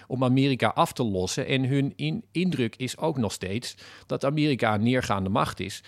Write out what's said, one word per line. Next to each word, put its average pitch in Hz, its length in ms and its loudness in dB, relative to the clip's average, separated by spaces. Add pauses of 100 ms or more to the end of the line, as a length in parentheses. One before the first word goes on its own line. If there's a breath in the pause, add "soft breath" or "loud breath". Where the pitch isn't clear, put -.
om 131 180 -2
Amerika 131 440 4
af 160 240 0
te 127 120 -2
lossen. 95 420 -2
En 131 220 0
hun 139 280 0
in-, 151 360 -4
indruk 156 440 0
is 127 220 -6
ook 156 200 -2
nog 104 140 0
steeds 101 440 -6 (300 loud breath)
dat 127 180 -4
Amerika 139 500 2
een 104 80 2
neergaande 113 480 2
macht 139 300 0
is 92 280 -8